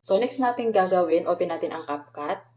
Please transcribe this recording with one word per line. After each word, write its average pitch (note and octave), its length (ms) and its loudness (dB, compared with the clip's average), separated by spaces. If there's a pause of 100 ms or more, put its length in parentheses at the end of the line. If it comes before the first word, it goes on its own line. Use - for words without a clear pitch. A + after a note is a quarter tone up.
So, F#3+ 80 4
next B3 240 0
natin A#3+ 320 0
gagawin, F3+ 560 2
open F3 240 0
natin D#3+ 240 -4
ang D#3+ 80 -10
CapCut. D3 560 -8 (180)